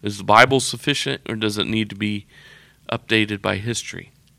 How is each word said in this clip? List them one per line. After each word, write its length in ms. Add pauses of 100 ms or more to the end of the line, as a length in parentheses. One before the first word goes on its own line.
Is 160
the 60
Bible 360
sufficient 680
or 80
does 220
it 100
need 220
to 60
be 320 (640)
updated 500
by 160
history? 540 (260)